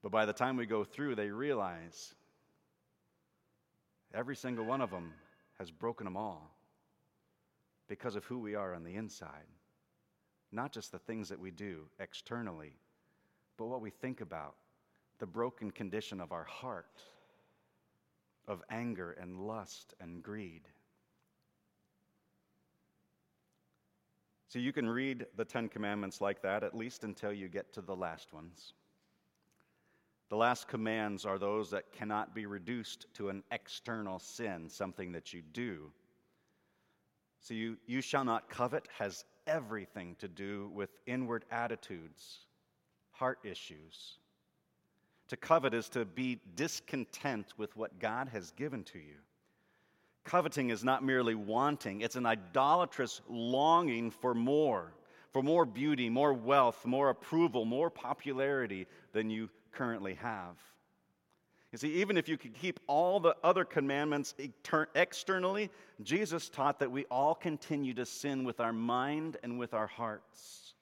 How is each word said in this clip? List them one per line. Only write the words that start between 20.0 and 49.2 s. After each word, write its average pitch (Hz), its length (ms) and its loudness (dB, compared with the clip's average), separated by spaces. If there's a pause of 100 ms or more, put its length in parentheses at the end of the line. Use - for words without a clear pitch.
and 87 220 -14
greed. 92 400 -10 (3750)
So - 100 -6
you 127 140 0
can 123 160 2
read 127 380 0 (100)
the 110 80 0
Ten 113 240 -2
Commandments 104 540 -4
like 101 180 0
that, 101 240 0
at 101 100 -4
least 117 300 -8
until 104 300 -6
you 98 140 -8
get 92 260 -8
to 104 80 -10
the 92 120 -6
last 85 380 -6
ones. 82 400 -18 (1600)
The 104 80 0
last 117 320 4
commands 110 580 -2
are 98 140 0
those 101 300 0
that 98 200 -4
cannot 107 460 -4
be 107 100 -6
reduced 101 680 -8
to 101 160 -4
an 98 200 -6
external 107 720 -6
sin, 92 480 -8
something 92 420 -6
that 85 220 -10
you 87 100 -12 (100)
do. 87 380 -8 (1500)
So - 120 -12
you, 113 340 -4
"You 123 140 -2
shall 135 220 2
not 117 260 0
covet" 123 380 0 (100)
has 101 280 -4 (240)
everything 104 720 -4
to 101 80 -8
do 98 440 -8
with 98 320 -6
inward 123 460 -2
attitudes, 107 960 -6 (640)
heart 127 320 -2
issues. 82 760 -14 (1080)
To - 100 -6
covet 135 380 4
is 117 140 0
to 120 160 0
be 123 340 -4 (160)
discontent - 1040 -4
with 107 160 -6
what 107 240 -6
God 117 300 -2
has 104 240 -8
given 139 320 -6
to - 160 -16
you. 73 160 -18 (1080)